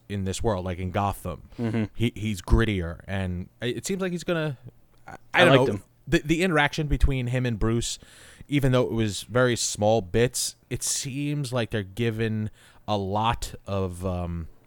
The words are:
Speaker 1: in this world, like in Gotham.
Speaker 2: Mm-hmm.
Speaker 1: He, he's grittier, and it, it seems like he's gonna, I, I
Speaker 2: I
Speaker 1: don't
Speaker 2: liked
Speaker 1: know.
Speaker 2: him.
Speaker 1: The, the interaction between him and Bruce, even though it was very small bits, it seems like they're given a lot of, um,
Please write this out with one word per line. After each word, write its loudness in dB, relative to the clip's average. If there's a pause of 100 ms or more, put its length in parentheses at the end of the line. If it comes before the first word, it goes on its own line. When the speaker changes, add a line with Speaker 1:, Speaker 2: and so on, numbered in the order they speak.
Speaker 1:
in -4
this -4
world, 0
like -4
in -4
Gotham. -4 (160)
Speaker 2:
Mm-hmm. 0 (100)
Speaker 1:
He, 0
he's -6
grittier, 2
and -6 (120)
it, -4
it -10
seems -4
like -4
he's -8
gonna, -2 (500)
I, -18 (220)
I 6
Speaker 2:
I 10
Speaker 1:
don't 8
Speaker 2:
liked 6
Speaker 1:
know. 0
Speaker 2:
him. -8 (240)
Speaker 1:
The, 2
the 2
interaction 2
between 2
him 0
and -2
Bruce, 0 (480)
even 2
though 4
it -2
was 0
very 2
small 2
bits, 0 (140)
it -6
seems -4
like 0
they're -2
given -2 (380)
a 0
lot 0 (140)
of, -4
um, -4 (200)